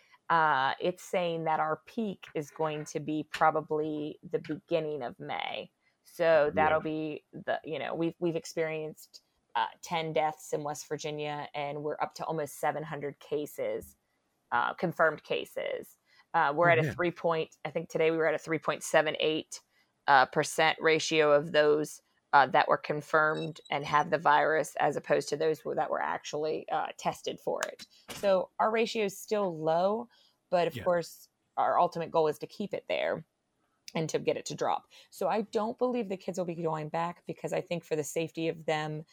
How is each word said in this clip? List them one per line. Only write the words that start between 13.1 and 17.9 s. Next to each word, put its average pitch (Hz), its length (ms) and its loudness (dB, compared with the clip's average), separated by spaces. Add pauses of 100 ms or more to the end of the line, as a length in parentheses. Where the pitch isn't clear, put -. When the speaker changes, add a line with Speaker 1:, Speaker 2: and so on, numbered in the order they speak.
Speaker 1:
cases, 135 760 -6 (560)
uh, 120 240 0
confirmed 160 480 0
cases. - 720 -6 (360)
Uh, 151 220 2
we're 170 140 6
Speaker 2:
Oh, 170 40 8
Speaker 1:
at 160 60 6
a 156 40 4
Speaker 2:
man. 131 100 -2
Speaker 1:
three 170 180 0
point, 165 440 -2 (100)
I 147 60 -8
think 165 180 -6
today 160 220 4